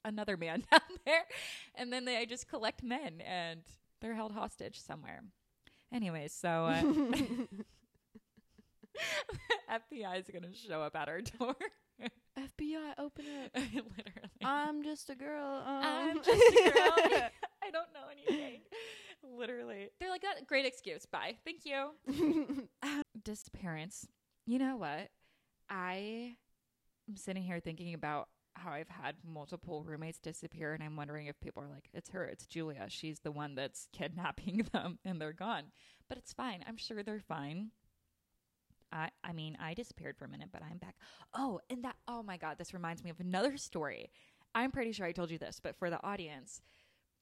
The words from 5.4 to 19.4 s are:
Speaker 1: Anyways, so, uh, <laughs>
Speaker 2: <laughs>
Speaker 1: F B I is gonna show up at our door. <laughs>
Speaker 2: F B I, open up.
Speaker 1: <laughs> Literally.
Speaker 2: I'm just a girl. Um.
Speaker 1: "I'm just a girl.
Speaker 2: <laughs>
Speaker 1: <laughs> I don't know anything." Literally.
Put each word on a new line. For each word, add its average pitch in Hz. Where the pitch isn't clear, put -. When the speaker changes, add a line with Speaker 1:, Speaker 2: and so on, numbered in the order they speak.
Speaker 1:
Anyways, 165
so, 165
uh, 165
<laughs> 285
Speaker 2:
<laughs> 605
Speaker 1:
F 226
B 240
I 185
is 190
gonna 175
show 208
up 151
at 151
our 170
door. 240
<laughs> -
Speaker 2:
F 269
B 302
I, 302
open 294
up. -
Speaker 1:
<laughs> 247
Literally. 214
Speaker 2:
I'm 294
just 302
a 269
girl. 285
Um. 277
Speaker 1:
"I'm 311
just -
a 440
girl. 330
Speaker 2:
<laughs> 320
Speaker 1:
<laughs> -
I 403
don't 330
know 277
anything." 285
Literally. 233